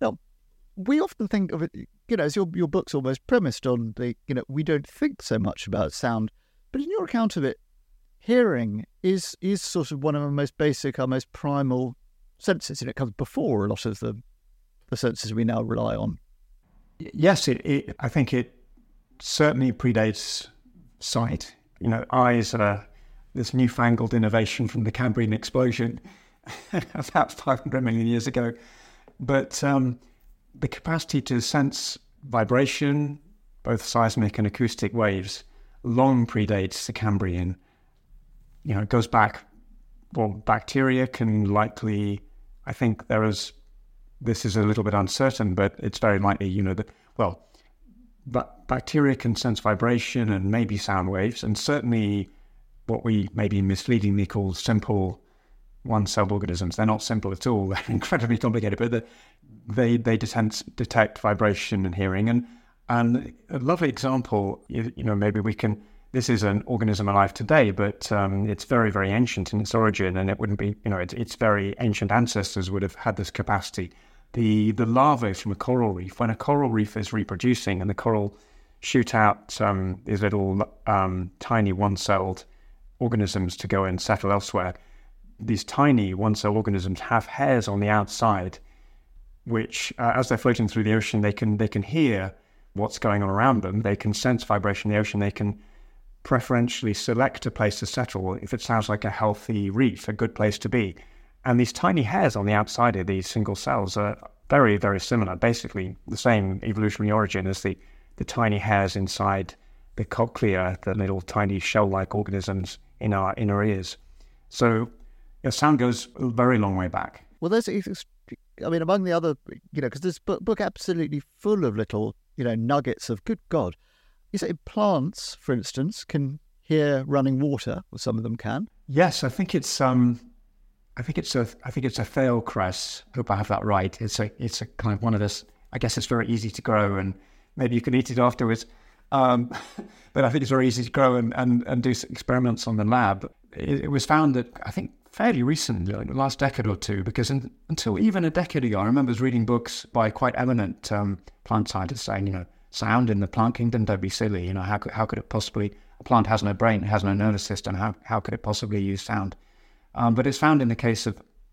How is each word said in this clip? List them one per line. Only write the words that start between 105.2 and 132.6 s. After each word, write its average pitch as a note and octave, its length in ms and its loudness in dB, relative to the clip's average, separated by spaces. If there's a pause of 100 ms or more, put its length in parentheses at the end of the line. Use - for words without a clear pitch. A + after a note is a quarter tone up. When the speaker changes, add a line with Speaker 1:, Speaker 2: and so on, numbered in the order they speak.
Speaker 2:
basically G2+ 640 -2 (100)
the G2+ 80 -8
same G2 480 0
evolutionary G#2 480 0
origin G2 360 0
as F#2+ 160 -4
the, F#2+ 140 -2 (380)
the - 80 -6
tiny G#2+ 360 0
hairs G2 360 0
inside G2 600 -2 (420)
the G#2 80 -4
cochlea, F#2 800 0
the A#2 100 -2
little F#2+ 260 -2
tiny G2 400 -2
shell-like G2 560 0
organisms G2 600 -4 (240)
in G#2+ 120 0
our F#2+ 220 0
inner G2+ 260 2
ears. G2 360 -2 (500)
So, A#2 420 2 (540)
yeah, - 60 -2
sound D3 280 4
goes B2 380 0
a B2+ 140 -2
very B2 280 4
long G2 200 0
way F#2 100 0
back. - 380 -8 (160)
Speaker 1:
Well, E3 80 -2
there's, A3+ 180 0
it's, G3 380 -6 (600)
I - 40 -4
mean, E3 120 0
among F#3 220 2
the F3+ 80 0
other, E3 240 0 (380)
you C#3+ 80 -4
know, B2+ 80 -2
'cause C#3 100 -10
this F3 200 -4
book, - 200 -4
book G#3 220 -2
absolutely E3 600 -4 (180)
full G3+ 260 2
of G#2+ 100 0
little, G#2+ 400 -4 (220)
you B2+ 80 -2
know, A#2 100 0
nuggets B2 540 0
of, A2+ 160 -4
good A3+ 140 -4 (100)
God. G#2+ 260 0 (560)
You G3+ 80 -4
say - 140 -4 (100)
plants, F#3+ 800 0
for - 100 -4
instance, C3 540 -4
can C#3+ 340 -4 (220)
hear D3 440 2
running C3+ 360 2
water, C#3 500 -4
or - 80 -14
some A2+ 160 -2
of A2+ 80 -4
them A2+ 140 -6
can. C3 320 -6 (180)
Speaker 2:
Yes, D3+ 380 2
I - 20 0
think F3 260 -2
it's, - 280 -2
um, B2 360 4 (800)
I B2+ 60 -6
think D3+ 160 -6
it's - 180 -4
a, A#2+ 100 2 (200)
I A#2+ 60 -8
think C3 140 -2
it's B2+ 140 -2
a A2 60 -2
thale B2+ 340 2
cress. - 640 -4 (100)